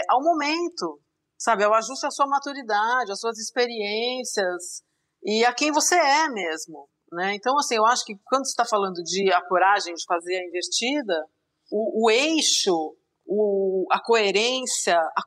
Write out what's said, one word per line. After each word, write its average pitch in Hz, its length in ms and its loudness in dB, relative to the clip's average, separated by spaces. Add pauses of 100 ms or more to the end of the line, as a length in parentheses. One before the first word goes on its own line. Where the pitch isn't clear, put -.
ao 254 140 2
momento, 311 760 -2 (380)
sabe? 208 260 0
É 208 40 4
o 214 60 4
ajuste 226 340 -2
à 269 40 -4
sua 277 160 0
maturidade, 247 840 -2
às 196 80 -8
suas 226 180 -6
experiências, 220 1500 -4 (400)
e 220 220 2
a 240 80 2
quem 302 180 0
você 294 240 2
é 311 340 4
mesmo, 160 580 -6 (240)
né? 185 240 -2
Então, 247 220 0
assim, 269 180 0
eu 214 100 4
acho 240 200 4
que 214 100 -10 (100)
quando 269 220 0
você - 80 -6
tá - 100 2
falando 190 380 0
de 185 280 0
a 175 160 4
coragem 185 460 2
de 160 120 -10
fazer 175 300 -2
a 180 120 -6
invertida, 180 800 -2 (460)
o, 220 340 0
o 226 60 6
eixo, 226 840 2 (300)
o, 196 680 0
a - 120 2
coerência, 226 920 2
a 160 300 -2